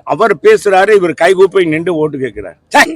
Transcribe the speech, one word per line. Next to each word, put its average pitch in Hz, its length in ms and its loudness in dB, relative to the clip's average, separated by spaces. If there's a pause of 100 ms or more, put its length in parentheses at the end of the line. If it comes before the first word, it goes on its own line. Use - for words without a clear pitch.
அவர் 196 380 -2
பேசுறாரு, 202 520 2
இவர் 175 200 0
கைகூப்பை 185 500 2
நின்று 165 300 -4
ஓட்டு 151 240 -4
கேட்கிறார். 104 400 -12 (100)
ச்சே! 277 140 2 (140)